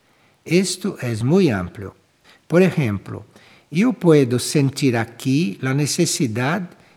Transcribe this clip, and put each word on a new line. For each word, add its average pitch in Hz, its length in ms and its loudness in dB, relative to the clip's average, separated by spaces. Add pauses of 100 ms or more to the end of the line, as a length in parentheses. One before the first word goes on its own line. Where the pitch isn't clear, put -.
(440)
Esto 185 560 -2
es 113 220 -4
muy 160 280 4
amplio. 95 460 -6 (500)
Por 175 160 4
ejemplo, 110 640 -2 (460)
yo 214 220 2
puedo 143 460 4
sentir 139 580 0
aquí 135 640 -2
la 135 140 -2
necesidad 147 960 -2 (260)